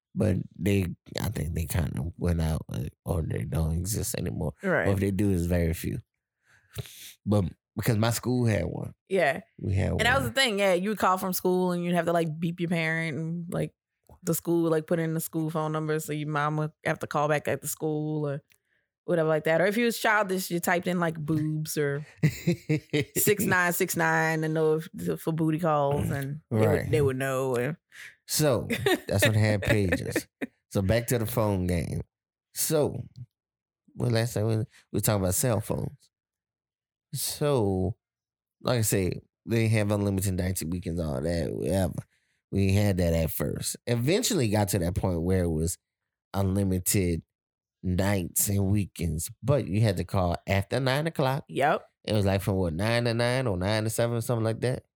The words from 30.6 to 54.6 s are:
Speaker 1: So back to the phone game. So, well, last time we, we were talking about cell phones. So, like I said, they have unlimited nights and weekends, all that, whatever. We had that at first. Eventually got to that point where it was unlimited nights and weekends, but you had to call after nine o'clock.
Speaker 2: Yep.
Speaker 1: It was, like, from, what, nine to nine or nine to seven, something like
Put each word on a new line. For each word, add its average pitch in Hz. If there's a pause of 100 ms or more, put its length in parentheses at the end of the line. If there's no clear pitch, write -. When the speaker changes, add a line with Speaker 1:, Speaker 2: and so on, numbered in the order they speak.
Speaker 1:
So 104
back 113
to 123
the 110
phone 101
game. 85 (520)
So, 147 (920)
well, 123
last 113
time 107
we, 113
we 110 (280)
were -
talking 107
about 90
cell 117
phones. - (1160)
So, 107 (640)
like 123
I -
said, 101 (240)
they 113
have 107
unlimited 101
nights 92
and 80
weekends, 87
all 73
that, 80
whatever. 76 (580)
We 98
had 101
that 85
at 82
first. - (100)
Eventually 135
got 104
to 104
that 87
point 90
where 92
it 87
was 82 (560)
unlimited 95 (640)
nights 92
and 98
weekends, 85 (120)
but 123
you 98
had 104
to 87
call 87 (100)
after 98
nine 135
o'clock. 139
Speaker 2:
Yep. 151 (200)
Speaker 1:
It -
was, 104
like, 98
from, 98
what, 90
nine 113
to 117
nine 123
or 110
nine 107
to 110
seven, 117
something 113
like 113